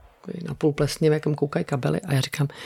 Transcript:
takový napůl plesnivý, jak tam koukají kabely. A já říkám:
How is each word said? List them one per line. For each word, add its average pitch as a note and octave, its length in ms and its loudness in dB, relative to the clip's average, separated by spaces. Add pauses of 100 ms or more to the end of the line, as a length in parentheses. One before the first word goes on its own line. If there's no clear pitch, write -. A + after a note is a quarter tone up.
(200)
takový F3+ 280 -10
napůl D3 240 2
plesnivý, D3+ 420 2
jak D#3 100 -2
tam D3 100 2
koukají D3 300 -2
kabely. D3 360 0
A D#3 140 -2
já C3 60 4
říkám: C#3+ 280 0 (180)